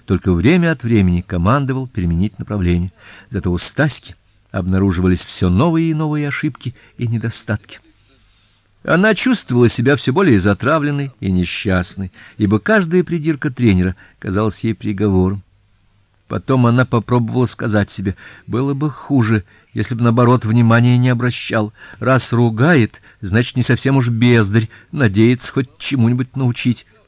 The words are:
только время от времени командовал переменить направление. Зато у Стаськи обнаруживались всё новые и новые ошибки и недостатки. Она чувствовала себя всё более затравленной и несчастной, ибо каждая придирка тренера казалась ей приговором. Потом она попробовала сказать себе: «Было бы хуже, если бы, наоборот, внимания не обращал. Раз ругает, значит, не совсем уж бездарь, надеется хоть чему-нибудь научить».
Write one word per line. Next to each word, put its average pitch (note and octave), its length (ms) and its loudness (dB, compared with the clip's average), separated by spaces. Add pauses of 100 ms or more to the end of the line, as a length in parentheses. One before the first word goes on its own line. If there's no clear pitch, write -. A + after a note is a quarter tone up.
только F#2+ 280 0
время D#3+ 400 2
от C#3+ 100 -6
времени G2 380 2
командовал B2+ 680 -2
переменить F2 540 -2
направление. F2+ 520 -2 (380)
Зато F#2 220 -4
у F2 60 -2
Стаськи - 580 -4 (340)
обнаруживались F#2 760 0
всё - 240 -4
новые D#3+ 420 2
и D#3 40 -2
новые D3+ 320 -4
ошибки C3+ 480 -8 (240)
и B2 80 -4
недостатки. A2 720 -6 (1040)
Она F#3 300 2
чувствовала B2 560 0
себя C3 260 0
всё C3 160 -4
более D3 260 4
затравленной C#3+ 800 -2
и G2 140 -4
несчастной, F2+ 800 -4 (240)
ибо G#2+ 220 2
каждая F#3 440 0
придирка D#3 480 -4
тренера F#2 460 2 (220)
казалась G#2+ 440 -4
ей A2 120 -2
приговором. G2 680 0 (840)
Потом B2+ 380 0
она A#2+ 180 2
попробовала A#2+ 640 -2
сказать G#2+ 440 -2
себе: F#2+ 240 -6 (320)
«Было C3+ 280 -4
бы C#3+ 160 -4
хуже, A2+ 540 0 (280)
если A2+ 220 -6
бы, A2+ 80 -4
наоборот, A#2+ 420 4
внимания A#2 540 4
не B2 100 2
обращал. A#2+ 640 -2 (260)
Раз B2+ 340 0
ругает, A#2+ 680 2 (220)
значит, A2 340 -2
не B2 60 0
совсем C3+ 340 0
уж B2 140 0
бездарь, A2+ 580 2 (240)
надеется A#2+ 600 2
хоть - 260 -6
чему-нибудь B2+ 580 -2
научить». B2 500 -2 (220)